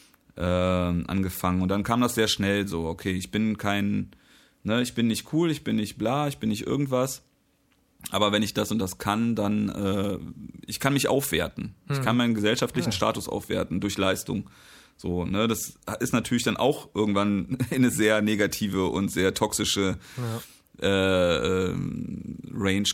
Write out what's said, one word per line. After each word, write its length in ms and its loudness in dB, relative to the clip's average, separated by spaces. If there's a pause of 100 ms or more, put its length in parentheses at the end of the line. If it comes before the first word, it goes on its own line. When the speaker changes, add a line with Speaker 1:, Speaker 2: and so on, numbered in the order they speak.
(380)
Speaker 1:
ähm, 720 2
angefangen. 540 0
Und 80 2
dann 140 0
kam 180 2
das 140 2
sehr 140 4
schnell 380 2
so, 180 -4
okay, 260 -4
ich 200 -4
bin 260 0
kein, 540 -2 (520)
ne, 180 0
ich 120 -4
bin 140 2
nicht 260 -2
cool, 180 2
ich 140 -6
bin 100 0
nicht 220 -4
bla, 320 0
ich 80 -8
bin 120 -2
nicht 160 -4
irgendwas. 580 -2 (880)
Aber 200 2
wenn 120 4
ich 100 -2
das 180 -2
und 80 0
das 180 -4
kann, 380 0
dann, 320 0
äh, 500 -2 (480)
ich 140 -8
kann 140 2
mich 160 2
aufwerten. 680 -2 (140)
Ich 80 -2
Speaker 2:
Hm. 80 -4
Speaker 1:
kann 120 2
meinen 180 2
gesellschaftlichen 560 0
Speaker 2:
Ja. 40 -2
Speaker 1:
Status 320 0
aufwerten 540 -2
durch 160 -2
Leistung. 520 0 (460)
So, 300 -2
ne, 240 0
das 240 -4 (260)
ist 140 0
natürlich 300 0
dann 120 2
auch 380 0
irgendwann 640 0
<laughs> 120 -2
in 120 0
eine 80 6
sehr 300 4
negative 680 0
und 240 0
sehr 220 2
toxische, 640 0 (200)
Speaker 2:
Ja. 240 -6 (460)
Speaker 1:
äh, 840 4
ähm, 640 -6 (160)
Range 400 0